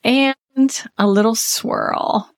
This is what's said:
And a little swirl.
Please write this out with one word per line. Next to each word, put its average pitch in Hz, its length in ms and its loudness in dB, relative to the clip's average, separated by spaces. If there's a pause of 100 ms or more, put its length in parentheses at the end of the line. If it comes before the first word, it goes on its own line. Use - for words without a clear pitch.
And 269 800 0 (120)
a 202 100 2
little 208 280 4
swirl. - 1040 -4